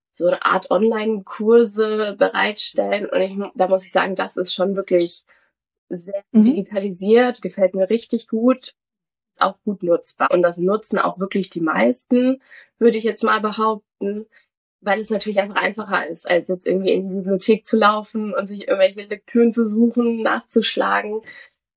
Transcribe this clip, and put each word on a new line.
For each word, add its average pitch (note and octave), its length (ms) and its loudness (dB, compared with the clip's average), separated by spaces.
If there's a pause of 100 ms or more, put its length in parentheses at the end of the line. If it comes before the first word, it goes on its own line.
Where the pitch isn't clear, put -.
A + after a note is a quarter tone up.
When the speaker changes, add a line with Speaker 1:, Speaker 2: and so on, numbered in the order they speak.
(100)
Speaker 1:
so E3 160 -4
eine F#3 180 0
Art F#3 260 0
Online-Kurse G#3+ 1500 2
bereitstellen. G3+ 920 -2
Und F#3 140 0
ich F#3+ 140 -4
mu-, G3 180 -6
da F#3 140 2
muss F#3+ 160 2
ich - 80 -20
sagen, F#3 240 0
das F#3 200 -6
ist F3+ 180 -4
schon F#3+ 220 0
wirklich F3 480 0 (640)
sehr F3+ 340 -10 (100)
Speaker 2:
Mhm. G#3+ 120 6
Speaker 1:
digitalisiert, G#3+ 960 2
gefällt F#3 340 0
mir F#3+ 140 2
richtig A3+ 400 -2
gut, A#3+ 460 0 (580)
ist - 100 -20
auch F#3+ 220 -2
gut G3+ 180 -6
nutzbar. E3+ 500 0
Und F3+ 100 4
das F3 160 0
nutzen G3+ 400 -2
auch - 200 -2
wirklich F#3+ 320 -4
die F3 100 -8
meisten, B3 840 0 (360)
würde A#3 200 4
ich A3 60 -6
jetzt A3 200 -4
mal G#3+ 160 0
behaupten, G#3+ 840 -4 (540)
weil G3 200 -2
es G#3 100 -10
natürlich G#3 300 -2
einfach G3+ 200 -6
einfacher G3 480 -4
ist, E3 200 -12
als E3+ 200 0
jetzt F#3 180 -4
irgendwie F#3 260 0
in F#3+ 160 -2
die F#3 80 -8
Bibliothek G3 500 0
zu - 100 0
laufen G#3+ 580 0
und G3 120 -4
sich G3+ 220 -12
irgendwelche G3 400 0
Lektüren A3+ 440 0
zu A#3 160 0
suchen, A#3 540 0
nachzuschlagen. G#3 1000 -2 (540)